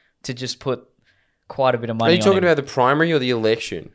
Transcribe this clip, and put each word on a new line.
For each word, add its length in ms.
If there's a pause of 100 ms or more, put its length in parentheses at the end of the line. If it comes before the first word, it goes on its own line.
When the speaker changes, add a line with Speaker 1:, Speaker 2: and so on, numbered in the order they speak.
(240)
Speaker 1:
to 100
just 240
put 280 (600)
quite 300
a 20
bit 120
of 40
Speaker 2:
Are 40
Speaker 1:
money 160
Speaker 2:
you 40
Speaker 1:
on 60
Speaker 2:
talking 140
Speaker 1:
him. 60
Speaker 2:
about 120
the 80
primary 480
or 80
the 100
election? 640